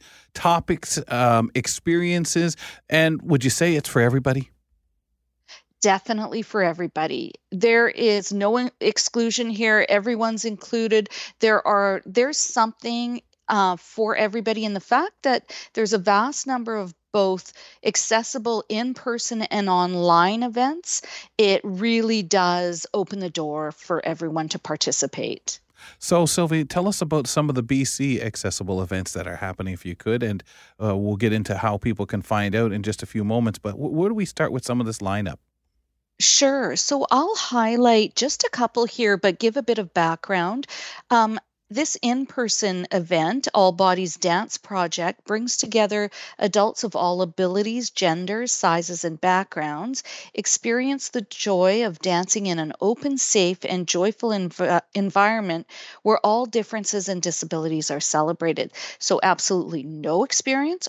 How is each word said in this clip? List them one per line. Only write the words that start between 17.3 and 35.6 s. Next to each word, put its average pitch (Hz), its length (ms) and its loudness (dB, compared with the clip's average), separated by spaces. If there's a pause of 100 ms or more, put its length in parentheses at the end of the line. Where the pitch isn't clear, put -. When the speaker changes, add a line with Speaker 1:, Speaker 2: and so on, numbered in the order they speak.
Speaker 2:
accessible 226 840 -2
in-person 233 720 -4
and 202 260 -2
online 180 760 4
events. 254 580 -2 (360)
It 196 260 6
really 220 580 0
does 175 720 2
open 202 240 -2
the 185 100 -6
door 151 440 -6
for - 340 -4
everyone 160 440 -4
to 175 100 -8
participate. - 960 -4 (400)
Speaker 1:
So, 175 260 2
Sylvie, 160 400 2
tell 175 220 -2
us 202 160 -2
about 151 240 0
some 151 220 0
of 131 80 0
the 120 80 0
B 135 200 0
C 131 380 -2
accessible 95 580 -4
events 92 340 -4
that 90 120 -6
are 87 80 -8
happening, 95 400 -8
if - 100 -12
you 87 120 -8
could, 120 260 -2
and, 104 220 -2 (360)
uh, 104 160 0
we'll 104 200 0
get 107 160 2
into 107 240 -2
how 104 220 0
people 104 280 -2
can 101 160 -4
find 104 320 0
out 113 160 2
in 101 140 -4
just 104 180 -4
a 92 40 -8
few 107 180 -2
moments. 117 340 0
But 101 140 -6
w-, 143 180 -6
where 170 180 0
do 226 60 -2
we 214 100 -2
start - 280 -2
with 127 120 -4
some 123 140 -2
of 120 80 0
this 110 120 -6
lineup? 98 400 -4 (840)